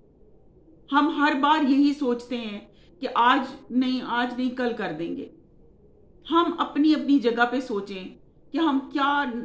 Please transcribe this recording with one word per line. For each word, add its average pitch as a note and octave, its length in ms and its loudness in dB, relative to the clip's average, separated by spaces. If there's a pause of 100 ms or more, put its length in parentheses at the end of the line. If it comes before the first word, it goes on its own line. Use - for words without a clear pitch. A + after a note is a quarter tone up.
(920)
हम D4 320 2
हर D4+ 100 2
बार D4+ 300 2
यही C#4 300 4
सोचते A#3+ 440 -4
हैं G#3+ 340 -10 (280)
कि C4+ 60 -6
आज B3 420 2 (240)
नहीं, B3+ 300 0
आज A#3+ 360 -4
नहीं, B3+ 140 -2
कल A#3+ 220 -2
कर G3 180 -6
देंगे। E3 420 -8 (960)
हम E4+ 220 4
अपनी D4+ 420 2
अपनी C#4 260 4
जगह A#3 260 2
पे B3 160 0
सोचें G3+ 560 -8 (340)
कि C#4 60 -4
हम C#4+ 220 2
क्या C#4+ 460 0 (200)